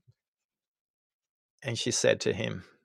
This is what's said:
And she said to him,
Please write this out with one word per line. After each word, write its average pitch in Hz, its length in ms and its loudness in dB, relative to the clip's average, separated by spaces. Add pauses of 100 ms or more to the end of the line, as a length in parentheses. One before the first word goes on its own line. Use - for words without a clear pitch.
(1600)
And 117 160 -6
she 123 140 -2
said 113 300 4
to 117 120 0
him, 101 300 -4 (220)